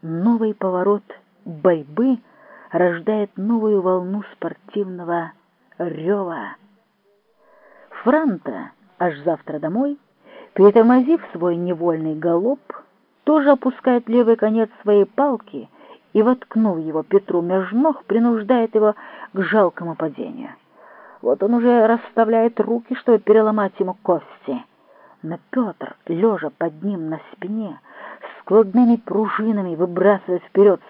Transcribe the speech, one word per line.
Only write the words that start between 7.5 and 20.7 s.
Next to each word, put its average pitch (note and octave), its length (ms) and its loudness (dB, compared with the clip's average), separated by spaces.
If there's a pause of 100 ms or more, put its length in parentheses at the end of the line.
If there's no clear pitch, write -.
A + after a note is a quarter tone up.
Франта, G#3+ 680 -2 (280)
аж E3+ 200 -2
завтра D3+ 400 -6
домой, A#3 380 -4 (560)
притормозив A#3+ 680 4 (100)
свой F3 240 -2
невольный E3 600 -4
галоп, F3 440 -2 (640)
тоже D4 280 4
опускает B3+ 580 0
левый A3+ 260 4
конец A3 340 0 (120)
своей G3+ 240 4
палки C4 640 -4 (440)
и, G#3+ 80 4
воткнув A3 580 0
его D#3 240 -4
Петру F#3+ 380 0
меж F#3 300 -2
ног, C#4 340 0
принуждает A3+ 720 0
его G#3+ 200 2 (380)
к F#3+ 80 -4
жалкому F3 540 0
падению. C3+ 560 -10 (680)